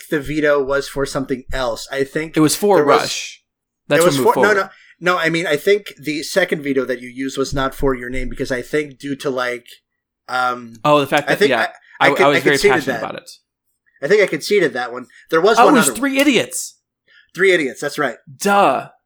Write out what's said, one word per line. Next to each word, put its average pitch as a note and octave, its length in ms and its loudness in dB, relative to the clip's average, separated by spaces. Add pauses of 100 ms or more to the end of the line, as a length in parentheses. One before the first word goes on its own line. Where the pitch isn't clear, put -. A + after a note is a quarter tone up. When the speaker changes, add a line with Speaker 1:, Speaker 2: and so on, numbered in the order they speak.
Speaker 1:
the D#3+ 120 0
veto D3 420 0
was C3+ 240 -2
for C#3 180 -4
something C3+ 380 -6 (100)
else. B2 380 -4
I C#3 120 -4
think D#3 340 -6
Speaker 2:
It - 40 2
was D3+ 140 4
for G3+ 220 2
Speaker 1:
there D3 80 4
was C#3 160 4
Speaker 2:
Rush. - 420 -8 (460)
That's D3 100 4
Speaker 1:
it E3 40 4
Speaker 2:
what F3 40 6
Speaker 1:
was C#3+ 100 2
Speaker 2:
moved A#2+ 160 4
Speaker 1:
for, C3+ 100 0
no, G3+ 100 4
Speaker 2:
forward. G3 160 -2 (300)
Speaker 1:
no, F3 140 0
no. F3+ 60 -2
I E3 100 0
mean, E3 160 -2
I D#3 120 0
think G3+ 440 -2
the D3 220 -8
second F3 400 -2
veto C3+ 220 -2
that B2 160 -6
you B2 80 -16
used C3 280 -8
was C3+ 160 -4
not C3+ 220 -4
for C#3 180 0
your B2 160 -8
name B2+ 200 -6
because C3 220 -8
I B2 100 -4
think D3 360 -6
due C#3+ 200 -10
to, D3 120 -6
like, B2 360 -6 (600)
um, B2 560 -4
Speaker 2:
Oh, D3 160 4
the C#3 80 -2
fact D3 200 0
Speaker 1:
I C#3 60 0
Speaker 2:
that, - 60 -2
Speaker 1:
think G3+ 100 4
Speaker 2:
yeah, A2+ 180 0 (320)
Speaker 1:
I, C#3 80 4
I C#3 40 4
Speaker 2:
I, C#3+ 40 0
Speaker 1:
could, - 100 4
Speaker 2:
I - 40 6
was C#3+ 80 2
Speaker 1:
I - 40 2
Speaker 2:
very D3 140 2
Speaker 1:
conceded C3+ 180 4
Speaker 2:
passionate B2+ 200 -2
Speaker 1:
that. A2 100 -6
Speaker 2:
about G#2 120 -8
it. - 140 -16 (720)
Speaker 1:
I C#3 60 -6
think G3+ 160 6
I F#3 40 4
conceded E3 460 0
that B2 200 -6
one. B2 120 -12 (240)
There E3 120 2
was G#3+ 180 4
Speaker 2:
Oh, A#3+ 60 8
Speaker 1:
one D4 100 6
Speaker 2:
it - 20 6
was G3 120 4
Speaker 1:
other - 80 -6
Speaker 2:
Three C4+ 200 -2
Speaker 1:
one. C4+ 40 2
Speaker 2:
Idiots. A#3+ 560 0 (580)
Speaker 1:
Three F#3 160 2
Idiots. D3 300 -2
That's D3 180 -6
right. B2 180 -4 (200)
Speaker 2:
Duh. E3+ 520 0 (160)